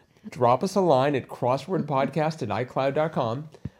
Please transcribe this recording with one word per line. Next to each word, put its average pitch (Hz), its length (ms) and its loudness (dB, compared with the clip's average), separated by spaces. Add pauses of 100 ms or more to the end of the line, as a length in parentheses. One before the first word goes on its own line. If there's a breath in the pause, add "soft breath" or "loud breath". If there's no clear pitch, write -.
(300 soft breath)
Drop 123 340 4
us 190 120 -2
a 202 60 2
line 143 340 4
at 120 120 -2
crosswordpodcast 143 1120 -2
at 117 80 -6
icloud 127 460 -2
dot 156 160 0
com. 139 360 -4 (320 loud breath)